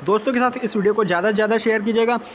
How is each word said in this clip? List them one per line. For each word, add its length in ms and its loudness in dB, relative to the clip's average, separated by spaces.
दोस्तों 280 0
के 60 2
साथ 260 0
इस 120 -4
वीडियो 180 2
को 100 2
ज़्यादा 260 0
से 40 0
ज़्यादा 240 2
शेयर 240 0
कीजिएगा। 360 0